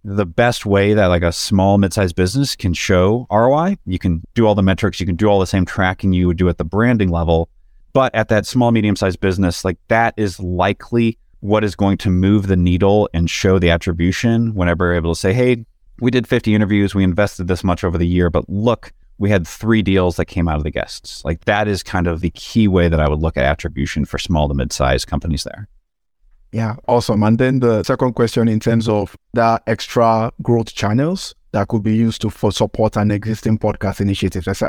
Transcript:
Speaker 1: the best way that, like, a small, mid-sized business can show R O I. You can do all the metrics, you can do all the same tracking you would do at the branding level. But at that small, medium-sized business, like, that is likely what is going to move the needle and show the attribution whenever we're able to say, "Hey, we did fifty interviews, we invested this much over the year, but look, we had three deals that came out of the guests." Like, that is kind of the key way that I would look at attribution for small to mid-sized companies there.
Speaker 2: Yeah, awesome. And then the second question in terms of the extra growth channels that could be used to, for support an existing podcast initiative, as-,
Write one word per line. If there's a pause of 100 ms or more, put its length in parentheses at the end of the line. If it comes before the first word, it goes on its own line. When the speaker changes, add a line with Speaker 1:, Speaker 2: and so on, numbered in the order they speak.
Speaker 1:
the
best
way
that,
like,
a
small,
mid-sized
business
can
show
R
O
I.
You
can (120)
do
all
the
metrics,
you
can
do
all
the
same
tracking
you
would
do
at
the
branding
level. (420)
But
at
that
small,
medium-sized
business,
like, (100)
that
is
likely (220)
what
is
going
to
move
the
needle
and
show
the
attribution
whenever
we're
able
to
say,
"Hey, (360)
we
did
fifty
interviews,
we
invested
this
much
over
the
year,
but
look, (260)
we
had
three
deals
that
came
out
of
the
guests."
Like,
that
is
kind
of
the
key
way
that
I
would
look
at
attribution
for
small
to
mid-sized
companies
there. (800)
Speaker 2:
Yeah, (140)
awesome.
And
then
the
second
question
in
terms
of (180)
the
extra (100)
growth
channels (160)
that
could
be
used
to,
for
support
an
existing
podcast
initiative,
as-,